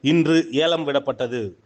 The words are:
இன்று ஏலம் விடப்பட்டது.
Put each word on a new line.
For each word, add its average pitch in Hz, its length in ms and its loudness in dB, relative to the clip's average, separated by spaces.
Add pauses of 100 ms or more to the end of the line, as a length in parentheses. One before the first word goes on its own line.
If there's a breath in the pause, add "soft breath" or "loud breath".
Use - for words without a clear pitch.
(100)
இன்று 160 240 4 (280)
ஏலம் 165 240 0
விடப்பட்டது. 127 540 -4 (260)